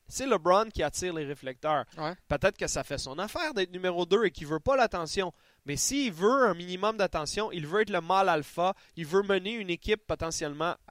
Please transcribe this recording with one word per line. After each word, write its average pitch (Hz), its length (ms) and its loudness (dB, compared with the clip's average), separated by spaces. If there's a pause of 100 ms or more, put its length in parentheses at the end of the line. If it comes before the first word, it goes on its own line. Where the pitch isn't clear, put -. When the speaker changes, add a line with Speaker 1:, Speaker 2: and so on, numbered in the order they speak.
Speaker 1:
c'est - 200 -6
LeBron 196 460 6
qui 170 100 -4
attire 170 320 -2
les 156 100 -6
réflecteurs. 139 600 -4 (120)
Speaker 2:
Ouais. 160 180 -6 (140)
Speaker 1:
Peut-être 170 300 0
que 180 80 -2
ça 143 180 -4
fait 139 140 -6
son 135 200 -8
affaire 302 360 -4
d'être 185 180 -2
numéro 180 320 -2
deux 196 220 4
et 170 40 0
qu'il - 160 -10
veut 156 140 -2
pas 269 160 2
l'attention. 185 560 0 (320)
Mais 143 120 -6
s'il 254 360 0
veut 240 340 4
un 196 80 4
minimum 185 440 -4
d'attention, 180 520 -2
il 151 160 -8
veut 185 140 0
être 208 100 0
le 180 120 0
mâle 190 260 4
alpha, 170 460 0 (220)
il 165 100 -8
veut 190 160 2
mener 196 320 0
une 202 160 -6
équipe 208 360 -2
potentiellement 160 680 -4 (140)